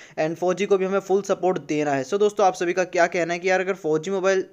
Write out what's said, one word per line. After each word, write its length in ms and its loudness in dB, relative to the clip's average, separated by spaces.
and 180 -2
फ़ोर 180 0
जी 120 -2
को 120 2
भी 60 0
हमें 160 0
फुल 240 0
सपोर्ट 440 0
देना 240 0
है। 120 0
So 140 -2
दोस्तों, 280 2
आप 80 2
सभी 180 -2
का 120 0
क्या 200 0
कहना 300 -2
है 40 -6
कि 120 -4
यार 100 2
अगर 140 -2
फ़ोर 260 0
जी 100 -8
मोबाइल 420 0